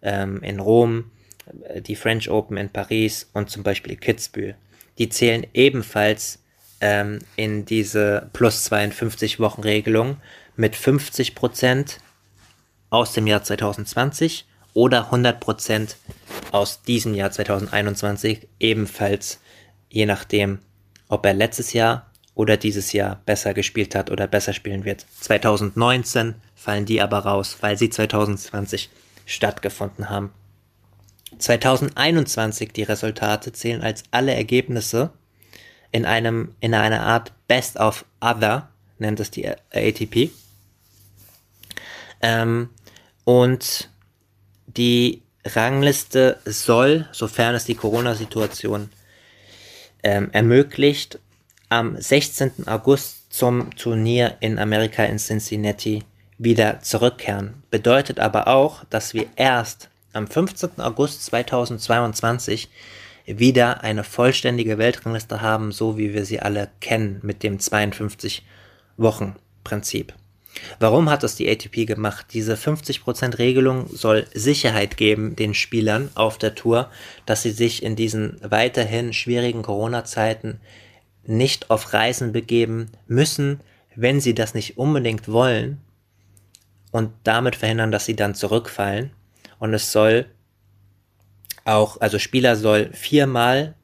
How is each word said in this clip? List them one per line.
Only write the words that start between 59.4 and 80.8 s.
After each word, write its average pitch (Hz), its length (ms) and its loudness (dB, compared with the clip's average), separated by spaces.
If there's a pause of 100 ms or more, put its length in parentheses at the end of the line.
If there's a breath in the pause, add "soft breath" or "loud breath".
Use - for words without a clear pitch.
am 107 140 -6
fünfzehnten 175 540 -4
August 127 440 -2
zweitausendzweiundzwanzig 117 1400 -2 (560 loud breath)
wieder 120 580 4
eine 107 200 -2
vollständige 120 720 0
Weltrangliste 110 640 -2
haben, 110 300 0
so 110 260 -2
wie 104 160 -2
wir 104 120 -2
sie 104 140 -6
alle 104 300 -4 (100)
kennen 107 420 -2
mit 104 220 -8
dem 101 160 -2
zweiundfünfzig 104 840 -4 (520 soft breath)
Wochen 110 380 0 (280)
Prinzip. - 500 -6 (640 loud breath)
Warum 135 320 6
hat 147 140 2
das 117 120 -2
die - 140 -2
A 110 60 4
T - 120 -14
P 113 180 -2
gemacht? 107 460 -4
Diese 110 260 -2
fünfzig 151 440 -4
Prozent 120 380 -4
Regelung 127 480 4
soll 110 480 2
Sicherheit 110 640 0
geben 107 380 2
den 107 200 -2
Spielern 113 580 0
auf 110 240 0
der 107 160 -2
Tour, 117 380 0 (340 loud breath)
dass 107 160 0
sie 117 80 -2
sich 113 320 -2
in 110 140 -4
diesen 110 480 -2
weiterhin 113 720 0
schwierigen 120 500 -2
Corona-Zeiten 110 960 -4 (680 soft breath)